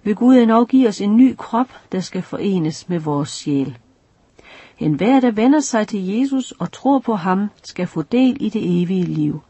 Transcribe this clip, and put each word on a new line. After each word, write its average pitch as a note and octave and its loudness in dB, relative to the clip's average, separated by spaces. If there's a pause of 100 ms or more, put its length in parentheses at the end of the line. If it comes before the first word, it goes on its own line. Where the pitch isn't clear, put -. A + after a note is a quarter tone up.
vil G#3 -2
Gud B3+ 4
endog A#3 4
give C4 4
os F#3+ -4
en G#3 2
ny B3+ 6
krop, B3 -4 (240)
der F#3 -4
skal F3+ -8
forenes F3 -4
med F3 -2
vores D3 -4
sjæl. C#3 -4 (1000)
Enhver, G3+ 2
der B3 2
vender B3 2
sig G#3+ -2
til G3 -6
Jesus C4 -2
og - -8
tror C4+ 0
på A3+ -4
ham, F#3+ -2 (140)
skal F3+ -8
få E3 -6
del B3 2
i G#3+ -2
det F3 -2
evige F3+ -2
liv. D#3 -4